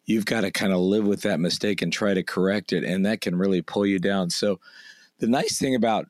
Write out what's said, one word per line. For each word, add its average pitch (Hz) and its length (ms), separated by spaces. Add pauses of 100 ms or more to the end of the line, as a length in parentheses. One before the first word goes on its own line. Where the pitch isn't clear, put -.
you've 107 220
gotta 107 260
kinda 98 260
live 101 300
with 98 160
that 98 160
mistake 90 420
and 85 100
try 101 220
to 92 80
correct 98 520
it, 80 100
and 95 240
that 110 140
can 87 160
really 95 260
pull 101 240
you 98 100
down. 95 320
So 101 300 (580)
the 113 100
nice 147 300
thing 135 160
about 110 360